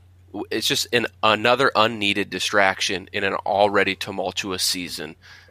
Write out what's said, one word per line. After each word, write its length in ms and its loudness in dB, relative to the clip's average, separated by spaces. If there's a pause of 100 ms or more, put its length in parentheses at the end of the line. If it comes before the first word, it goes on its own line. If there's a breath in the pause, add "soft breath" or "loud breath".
(320)
w-, 180 -8
it's 160 -2
just 260 -2
an, 140 2 (160)
another 520 4
unneeded 560 0
distraction 840 0
in 120 -4
an 100 0
already 600 2
tumultuous 680 -6
season. 520 -6 (360 soft breath)